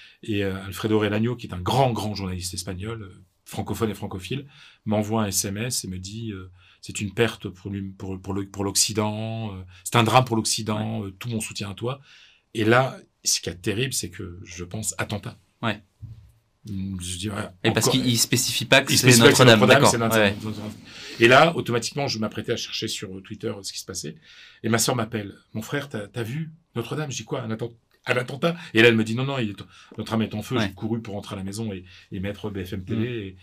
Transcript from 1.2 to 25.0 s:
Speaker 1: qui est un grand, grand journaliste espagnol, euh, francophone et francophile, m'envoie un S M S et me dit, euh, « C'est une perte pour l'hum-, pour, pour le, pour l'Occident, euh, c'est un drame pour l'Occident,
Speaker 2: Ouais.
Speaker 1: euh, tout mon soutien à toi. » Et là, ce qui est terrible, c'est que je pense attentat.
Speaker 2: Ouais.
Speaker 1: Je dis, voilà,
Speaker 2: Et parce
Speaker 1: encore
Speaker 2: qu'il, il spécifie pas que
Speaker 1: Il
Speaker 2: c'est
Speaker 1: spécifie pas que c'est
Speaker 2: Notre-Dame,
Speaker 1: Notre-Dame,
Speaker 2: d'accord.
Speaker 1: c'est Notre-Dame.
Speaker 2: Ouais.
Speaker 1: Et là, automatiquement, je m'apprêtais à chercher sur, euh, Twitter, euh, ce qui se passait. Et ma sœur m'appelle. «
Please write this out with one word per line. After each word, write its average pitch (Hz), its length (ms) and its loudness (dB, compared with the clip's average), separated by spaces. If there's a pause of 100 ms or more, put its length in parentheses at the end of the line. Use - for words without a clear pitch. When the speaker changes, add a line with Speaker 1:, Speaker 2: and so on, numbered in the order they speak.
Speaker 1:
qui - 100 -14
est - 60 -10
un 90 80 -8
grand, 123 320 2
grand 107 200 -4
journaliste 90 400 -6
espagnol, 104 500 -10
euh, 95 200 -20 (220)
francophone 107 440 -4
et 98 60 -6
francophile, 104 500 -10 (400)
m'envoie 107 380 0
un 104 40 0
S 95 180 -2
M 98 120 -4
S 117 280 -6
et - 20 -8
me 92 100 -8
dit, 104 360 -10
euh, « 92 180 -14 (300)
C'est - 200 -10
une 98 120 -6
perte 113 360 -2
pour 92 220 -12
l'hum-, 98 220 -6
pour, 95 280 -10
pour 95 120 -6
le, 98 140 -4
pour 98 160 -8
l'Occident, 107 880 -2
euh, 92 100 -12 (200)
c'est - 140 0
un 120 60 6
drame 123 200 6
pour 117 140 0
l'Occident, 110 640 -2
Speaker 2:
Ouais. 101 60 -8
Speaker 1:
euh, 95 40 -10
tout 95 160 -12
mon 113 140 -4
soutien 101 300 -8
à - 20 -12
toi. » 120 260 -6 (540)
Et 113 100 -2
là, 123 360 4 (260)
ce - 160 0
qui - 80 -6
est 87 60 -8
terrible, 107 360 -4
c'est 95 200 -6
que 90 320 -14
je 87 200 -14
pense 107 360 -8
attentat. - 400 -8 (240)
Speaker 2:
Ouais. 107 180 -4 (840)
Speaker 1:
Je 95 520 -6
dis, 95 100 -6
voilà, 104 260 -8 (100)
Speaker 2:
Et 117 80 4
parce 110 160 2
Speaker 1:
encore 131 120 2
Speaker 2:
qu'il, 127 100 2
il 117 80 2
spécifie - 480 0
pas 135 160 6
que 139 100 -4
Speaker 1:
Il 135 60 4
Speaker 2:
c'est 123 140 8
Speaker 1:
spécifie 117 120 10
pas - 80 10
que - 60 4
c'est 131 80 10
Speaker 2:
Notre-Dame, 113 140 12
Speaker 1:
Notre-Dame, 127 180 8
Speaker 2:
d'accord. 123 140 8
Speaker 1:
c'est 107 540 4
Notre-Dame. 107 220 -8
Speaker 2:
Ouais. - 580 0
Speaker 1:
Et - 20 10
là, 156 280 8
automatiquement, 120 520 -2
je 110 120 -4
m'apprêtais 110 320 -4
à 113 60 -2
chercher - 300 -8
sur, 95 300 -8
euh, 98 40 -14
Twitter, 107 260 -10
euh, 101 160 -8
ce - 100 -10
qui - 60 -12
se - 60 -14
passait. 147 300 -10 (480)
Et 113 60 -2
ma 117 80 2
sœur 127 180 0
m'appelle. « 107 400 -6 (180)